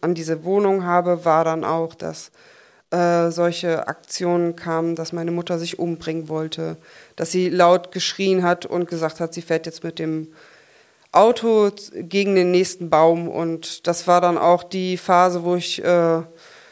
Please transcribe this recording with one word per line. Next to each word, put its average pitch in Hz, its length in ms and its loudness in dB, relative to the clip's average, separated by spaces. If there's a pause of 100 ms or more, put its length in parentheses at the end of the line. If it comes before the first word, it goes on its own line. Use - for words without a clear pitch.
an 175 140 0
diese 160 300 -6
Wohnung 196 400 0
habe, 175 420 0
war 165 180 4
dann 160 200 -2
auch, 165 300 -2
dass, - 360 -12 (600)
äh, 170 400 2
solche 170 560 -2
Aktionen 175 720 -2
kamen, 165 380 -4
dass 165 180 -8
meine 170 180 -6
Mutter 170 280 -4
sich 170 200 -8
umbringen 165 500 -6
wollte, 160 500 -6 (380)
dass 165 140 -4
sie 180 200 0
laut 180 420 4
geschrien 190 500 -2
hat 175 220 0
und 175 240 -4
gesagt 160 320 -6
hat, 165 140 -6
sie 170 80 -10
fährt 165 240 -4
jetzt 165 180 -16
mit 165 140 -10
dem 160 300 -6 (840)
Auto 220 580 4
z-, 170 380 -14
gegen 196 260 0
den 180 160 4
nächsten 180 380 0
Baum. 165 400 4
Und 165 580 -6
das 170 200 -2
war 175 160 6
dann 175 160 2
auch 170 240 4
die 185 340 -4
Phase, 180 480 2
wo 175 100 0
ich, - 300 -6
äh, 165 380 2 (500)